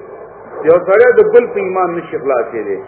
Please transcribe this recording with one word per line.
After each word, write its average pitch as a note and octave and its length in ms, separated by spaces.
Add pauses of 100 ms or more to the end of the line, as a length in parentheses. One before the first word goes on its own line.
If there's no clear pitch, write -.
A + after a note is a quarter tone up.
(680)
یو E3+ 80 (100)
سړی A3 220 (100)
د - 20 (120)
بل A#3+ 200
په G3+ 120
ایمان F#3 320
نشي D#3+ 200
خلاصېدی، A#2 720